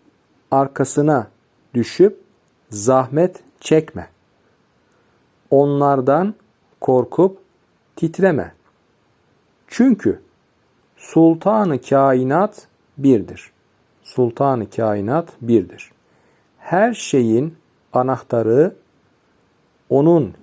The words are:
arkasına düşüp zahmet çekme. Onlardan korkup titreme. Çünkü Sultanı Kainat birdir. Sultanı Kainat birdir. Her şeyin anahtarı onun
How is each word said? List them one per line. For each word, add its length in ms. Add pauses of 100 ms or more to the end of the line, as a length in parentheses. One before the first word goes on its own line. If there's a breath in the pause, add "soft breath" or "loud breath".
(520)
arkasına 760 (460)
düşüp 480 (480)
zahmet 760 (160)
çekme. 500 (1400)
Onlardan 840 (460)
korkup 580 (560)
titreme. 580 (1120)
Çünkü 540 (760)
Sultanı 840
Kainat 840 (300)
birdir. 540 (520)
Sultanı 640
Kainat 600 (120)
birdir. 500 (680)
Her 340
şeyin 640 (380)
anahtarı 800 (1120)
onun 540